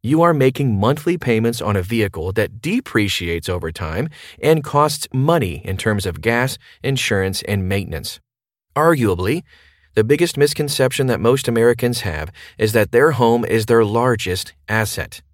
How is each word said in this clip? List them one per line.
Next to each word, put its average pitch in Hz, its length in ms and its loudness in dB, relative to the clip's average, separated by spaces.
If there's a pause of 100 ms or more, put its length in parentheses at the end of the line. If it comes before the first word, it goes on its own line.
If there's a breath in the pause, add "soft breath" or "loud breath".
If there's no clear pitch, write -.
You 147 180 2
are 170 140 4
making 135 440 2
monthly 147 380 0
payments 117 460 0
on 98 140 0
a 92 60 0
vehicle 95 500 -2
that 107 280 -2
depreciates 101 880 -2
over 85 240 -6
time 90 380 -6 (320 loud breath)
and 156 200 2
costs 147 520 0
money 131 500 0
in 95 140 -6
terms 104 260 -2
of 85 160 -6
gas, 117 380 0 (240 soft breath)
insurance, 98 680 -2
and 98 180 -2
maintenance. 95 540 -6 (560)
Arguably, 127 680 2 (520 soft breath)
the 107 100 4
biggest 151 320 2
misconception 139 680 0
that 117 140 0
most 123 280 2
Americans 117 540 2
have 78 280 -6 (280 loud breath)
is 110 160 0
that 107 180 2
their 143 200 4
home 120 340 2
is 110 180 0
their 113 180 4
largest 107 720 -2 (160)
asset 110 540 -4 (120)